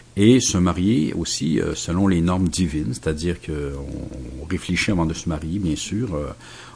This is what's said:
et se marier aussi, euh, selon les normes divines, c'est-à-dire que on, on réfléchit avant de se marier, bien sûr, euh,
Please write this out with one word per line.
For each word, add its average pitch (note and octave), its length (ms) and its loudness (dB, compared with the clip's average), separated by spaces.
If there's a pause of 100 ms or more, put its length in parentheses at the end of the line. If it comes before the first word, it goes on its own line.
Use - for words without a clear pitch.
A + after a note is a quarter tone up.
(180)
et A#2 240 8
se - 160 0
marier F2+ 560 2
aussi, - 480 0
euh, D#2+ 140 -2
selon F#2 320 0
les F2+ 140 4
normes F2+ 280 2
divines, F2+ 440 -2
c'est-à-dire E2+ 480 -2
que C#2+ 340 -6
on, - 680 -10
on - 20 -10
réfléchit F2+ 460 -2
avant F2 140 2
de D#2+ 80 0
se - 160 -8
marier, D#2+ 300 -2
bien E2 180 0
sûr, G2+ 360 -4
euh, D2 140 -4 (480)